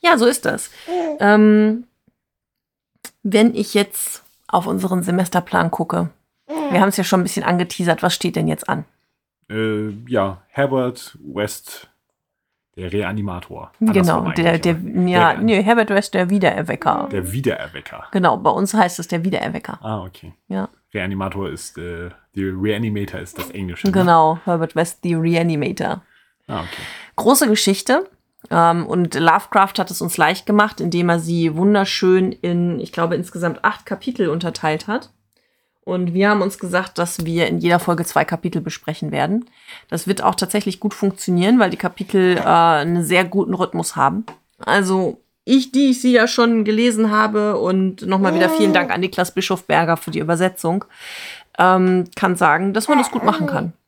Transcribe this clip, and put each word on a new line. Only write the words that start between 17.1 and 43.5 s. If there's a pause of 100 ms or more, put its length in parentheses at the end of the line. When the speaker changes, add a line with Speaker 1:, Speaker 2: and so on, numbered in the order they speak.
Speaker 2:
Der
Wiedererwecker.
Speaker 1:
Genau,
bei
uns
heißt
es
der
Wiedererwecker.
Speaker 2:
Ah,
okay. (140)
Speaker 1:
Ja. (240)
Speaker 2:
Reanimator
ist,
äh, (260)
die
Reanimator
ist
das
Englische,
ne?
Speaker 1:
Genau,
Herbert
West,
the
Reanimator. (460)
Speaker 2:
Ah,
okay. (360)
Speaker 1:
Große
Geschichte. (400)
Ähm,
und
Lovecraft
hat
es
uns
leicht
gemacht,
indem
er
sie
wunderschön
in,
ich
glaube,
insgesamt
acht
Kapitel
unterteilt
hat. (720)
Und
wir
haben
uns
gesagt,
dass
wir
in
jeder
Folge
zwei
Kapitel
besprechen
werden. (440)
Das
wird
auch
tatsächlich
gut
funktionieren,
weil
die
Kapitel,
äh,
einen
sehr
guten